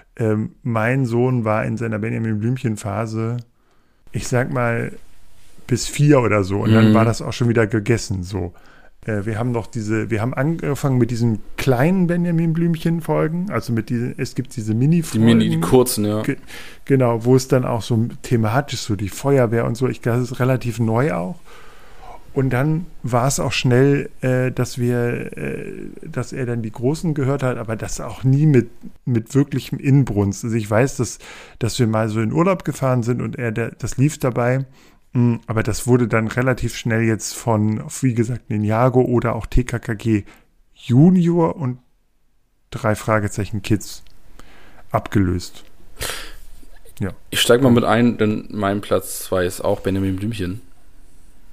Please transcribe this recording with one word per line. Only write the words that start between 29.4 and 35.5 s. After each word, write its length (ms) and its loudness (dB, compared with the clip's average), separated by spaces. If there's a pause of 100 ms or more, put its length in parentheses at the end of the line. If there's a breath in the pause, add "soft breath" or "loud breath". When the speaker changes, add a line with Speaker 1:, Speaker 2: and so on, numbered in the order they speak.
Speaker 1:
Inbrunst. 640 2
Also 140 -2
ich 120 -4
weiß, 280 2
dass, 240 -4 (400 loud breath)
dass 180 -2
wir 80 4
mal 220 2
so 120 -2
in 120 0
Urlaub 320 2
gefahren 400 0
sind 180 -2
und 160 -6
er, 140 -4
der, 180 -4
das 280 -6
lief 200 2
dabei. 460 0 (480 soft breath)
Mm, 240 2 (100)
aber 160 0